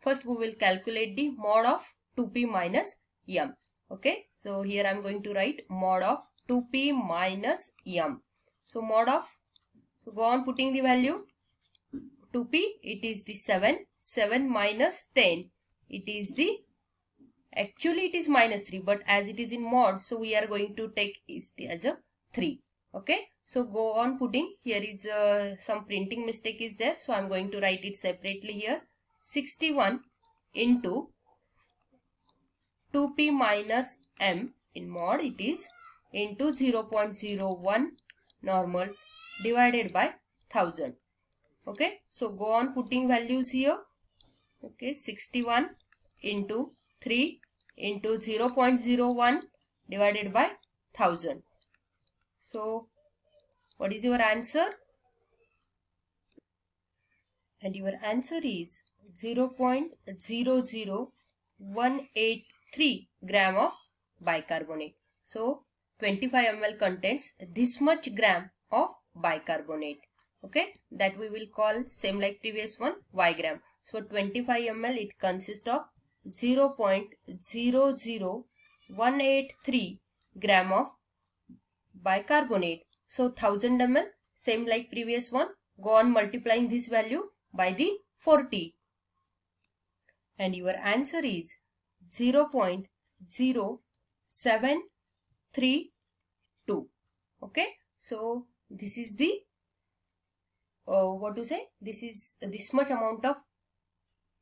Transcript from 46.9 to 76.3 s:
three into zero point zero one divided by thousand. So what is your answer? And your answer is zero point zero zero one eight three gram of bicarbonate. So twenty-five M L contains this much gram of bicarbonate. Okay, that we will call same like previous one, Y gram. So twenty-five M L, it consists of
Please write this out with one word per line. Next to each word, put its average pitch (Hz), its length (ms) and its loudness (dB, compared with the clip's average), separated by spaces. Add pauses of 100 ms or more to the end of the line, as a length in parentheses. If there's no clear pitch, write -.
three 247 400 0 (360)
into 208 440 -4
zero 226 280 0
point 247 320 4
zero 247 320 2
one 240 300 2 (460)
divided 202 440 2
by 285 200 4 (420)
thousand. 170 480 0 (1000)
So 226 480 -8 (880)
what 196 160 -2
is 214 120 -4
your 247 160 2
answer? 240 460 2 (3000)
And 190 120 -6
your 196 180 -4 (100)
answer 254 400 -2
is 185 400 -4 (340)
zero 240 320 -2
point 254 460 -2 (260)
zero 247 440 2
zero 220 480 -4 (460)
one 240 560 -2
eight 226 320 0 (260)
three 254 360 0 (180)
gram 190 300 4
of 262 160 4 (480)
bicarbonate. 156 720 -4 (280)
So 240 420 -4 (340)
twenty-five 233 480 2
M 214 180 -2
L 208 140 0
contains 190 560 -2 (200)
this 240 260 2
much 311 340 2
gram 190 360 2 (200)
of 277 200 2 (240)
bicarbonate. 156 840 -4 (440)
Okay, 330 280 -2 (200)
that 196 260 0
we 214 100 -8
will 214 240 -10
call 214 360 0
same 202 320 -2
like 202 200 -2
previous 214 380 -6
one, 269 160 -2 (180)
Y 170 200 4
gram. 160 280 -4 (220)
So 214 200 -8
twenty-five 233 680 -2
M 226 160 -6
L, 254 100 -2
it 208 240 -8
consists 190 480 -2
of 240 160 -2 (500)